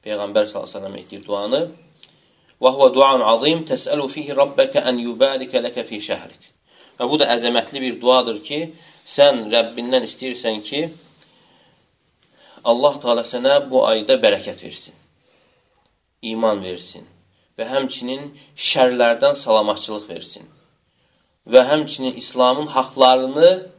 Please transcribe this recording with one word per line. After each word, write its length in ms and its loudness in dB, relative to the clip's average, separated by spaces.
Peyğəmbər 420 0
sallallahu 220 -10
əleyhi 40 -16
və 60 -10
səlləm 200 -12
etdiyi 260 -18
duanı. 360 -2
Və 100 6
huve 220 6
duan 280 6
azim 440 2
təsəlu 440 -4
fihi 260 -8
rabbaka 500 2
an 160 0
yubarika 640 0
laka 200 -6
fi 160 -10
şəhrik. 520 -10
Və 100 -2
bu 100 0
da 80 4
əzəmətli 540 -2
bir 180 -4
duadır 440 2
ki, 160 -8
sən 420 4
Rəbbindən 580 0
istəyirsən 560 -6
ki, 220 -6
Allah 360 2
Teala 280 -2
sənə 360 2
bu 240 2
ayda 320 2
bərəkət 460 0
versin, 320 -16
iman 400 -2
versin 400 -12
və 100 -6
həmçinin 640 -6
şərlərdən 800 2
salamatçılıq 720 -2
versin 400 -16
və 120 4
həmçinin 560 -4
İslamın 480 -2
haqlarını 840 2